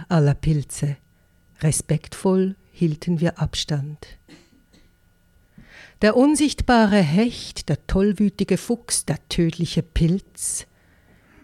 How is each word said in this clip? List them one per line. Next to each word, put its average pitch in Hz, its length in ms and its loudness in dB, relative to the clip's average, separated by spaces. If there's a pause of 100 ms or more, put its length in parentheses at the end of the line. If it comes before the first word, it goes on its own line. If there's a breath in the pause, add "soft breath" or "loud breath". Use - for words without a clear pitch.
(100)
aller 147 240 2
Pilze. 147 640 -4 (640)
Respektvoll 185 920 -2 (160)
hielten 165 500 -2
wir 165 200 -2
Abstand. 151 800 -6 (1800 loud breath)
Der 214 160 4
unsichtbare 247 800 4
Hecht, 190 680 -2
der - 160 -4
tollwütige 196 720 0
Fuchs, - 480 -6
der 170 240 -4
tödliche 165 520 -2
Pilz. - 840 -2 (760 soft breath)